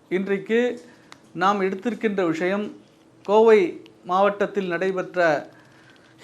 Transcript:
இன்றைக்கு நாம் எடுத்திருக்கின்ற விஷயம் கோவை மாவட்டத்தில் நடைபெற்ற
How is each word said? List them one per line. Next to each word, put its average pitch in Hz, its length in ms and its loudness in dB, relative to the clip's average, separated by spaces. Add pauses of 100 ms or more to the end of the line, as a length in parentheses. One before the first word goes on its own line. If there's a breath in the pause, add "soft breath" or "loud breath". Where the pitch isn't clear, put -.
இன்றைக்கு 202 720 -2 (520 loud breath)
நாம் 196 280 0
எடுத்திருக்கின்ற 196 680 -2
விஷயம் 180 460 -2 (520)
கோவை 214 580 4 (220)
மாவட்டத்தில் 196 640 -2
நடைபெற்ற 170 840 -2 (760 soft breath)